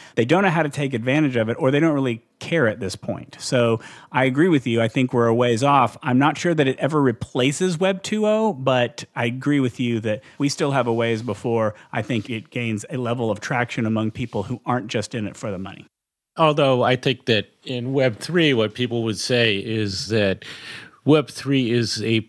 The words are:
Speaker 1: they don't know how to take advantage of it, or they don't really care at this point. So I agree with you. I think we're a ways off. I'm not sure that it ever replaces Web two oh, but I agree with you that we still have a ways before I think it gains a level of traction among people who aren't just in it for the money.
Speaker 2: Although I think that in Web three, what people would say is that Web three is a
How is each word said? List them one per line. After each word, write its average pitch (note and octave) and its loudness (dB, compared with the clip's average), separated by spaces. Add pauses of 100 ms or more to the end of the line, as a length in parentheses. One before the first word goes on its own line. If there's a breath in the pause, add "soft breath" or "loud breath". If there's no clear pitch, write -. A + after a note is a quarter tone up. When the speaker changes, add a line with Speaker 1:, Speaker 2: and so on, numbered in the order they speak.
(160 loud breath)
Speaker 1:
they - 2
don't E3+ 4
know G#3+ 4
how E3 2
to D3 0
take C#3 -4
advantage B2+ 0
of A2+ 0
it, A#2+ -2
or C3 2
they C#3+ 2
don't D#3+ 4
really C3 -2 (160)
care D3 2
at G#2 -6
this F#2 -6
point. - -10
So A#2 2 (280 loud breath)
I C3 0
agree C3+ 4
with D3 2
you. A#2 2
I A2+ 2
think B2+ 0
we're A#2 2
a A#2 4
ways A#2+ 2
off. C#3 4
I'm B2+ 0
not D3+ 2
sure F3 0
that D3+ 2
it C3 -2
ever D#3 0
replaces C#3 0
Web F#3+ 0
two G#3+ -2
oh, G#3+ 2
but B2+ 0 (140)
I A#2+ -2
agree C3 0
with B2+ 0
you A#2 0
that G#2+ -4 (140 loud breath)
we C#3+ 0
still C#3+ -2
have B2+ 0
a A#2 2
ways A#2 0
before A2+ -2 (160 loud breath)
I A#2 -4
think A#2 -4
it A2 -10
gains A2+ -4
a D3 -8
level A#2+ -2
of G2 -4
traction A#2+ -2
among A2 0
people A2+ -6
who A2+ -8
aren't A#2+ -2
just - -6
in A2 -6
it - -12
for A2 -10
the F#2 -8
money. - -14 (500)
Speaker 2:
Although D3 4
I B2+ 4
think - -2
that G#2+ 0 (160)
in B2 -6
Web C3 2
three, D#3+ 2
what A2 0
people A#2+ -2
would A2 -2
say A#2 2
is G#2 -4
that G2+ 0 (600 loud breath)
Web D3 4
three C3 -2
is A2+ 0
a A2+ 0